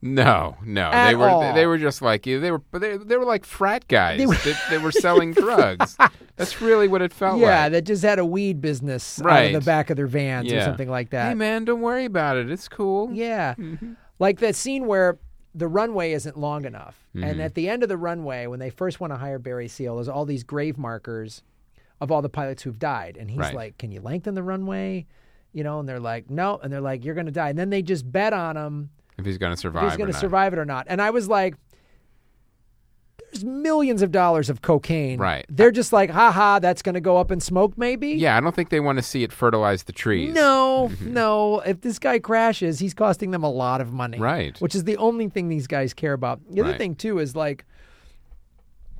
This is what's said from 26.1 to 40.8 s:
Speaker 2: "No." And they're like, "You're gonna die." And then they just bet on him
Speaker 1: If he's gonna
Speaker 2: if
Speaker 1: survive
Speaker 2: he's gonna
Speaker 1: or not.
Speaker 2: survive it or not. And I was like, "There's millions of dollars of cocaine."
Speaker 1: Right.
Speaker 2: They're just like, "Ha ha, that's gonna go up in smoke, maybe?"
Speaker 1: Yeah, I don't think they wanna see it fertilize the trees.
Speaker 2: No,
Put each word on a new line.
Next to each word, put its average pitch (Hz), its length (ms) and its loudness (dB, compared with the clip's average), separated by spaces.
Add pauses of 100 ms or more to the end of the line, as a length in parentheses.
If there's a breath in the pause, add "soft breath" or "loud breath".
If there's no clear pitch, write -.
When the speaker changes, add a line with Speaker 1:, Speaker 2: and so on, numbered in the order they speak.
Speaker 2:
"No." 185 320 -4
And 143 100 -8
they're 139 80 -6
like, 135 240 -6
"You're 156 120 -6
gonna 165 160 -6
die." 156 180 -4
And 147 80 -4
then 190 120 -2
they 196 120 -2
just 156 300 -4
bet 202 200 0
on 165 240 -4
him 147 340 -8 (280)
Speaker 1:
If 95 80 -8
he's 95 120 -4
gonna 87 160 -2
Speaker 2:
if 85 40 -10
Speaker 1:
survive 85 320 -4
Speaker 2:
he's 160 60 -2
gonna 196 140 -4
Speaker 1:
or - 20 -2
not. 139 80 -4
Speaker 2:
survive 190 320 2
it 170 80 -4
or 156 40 -2
not. 135 240 -6
And 180 140 -2
I 214 80 2
was 226 160 0
like, 190 300 0 (1800)
"There's 202 120 -10
millions 277 580 0
of 196 80 2
dollars 170 380 4
of 131 140 -4
cocaine." 147 560 0
Speaker 1:
Right. 87 300 -2
Speaker 2:
They're 202 220 6
just 233 220 0
like, 202 180 6
"Ha 214 200 6
ha, 202 300 4
that's 175 220 2
gonna 180 180 -2
go 180 180 4
up 180 120 2
in 180 100 -2
smoke, 190 360 2
maybe?" 247 340 -2
Speaker 1:
Yeah, 156 260 4
I 120 40 6
don't 165 140 0
think 170 160 -2
they 156 100 2
wanna 139 220 0
see 131 200 -2
it 113 100 -4
fertilize 107 520 2
the - 80 -14
trees. 101 420 -2
Speaker 2:
No, 262 580 4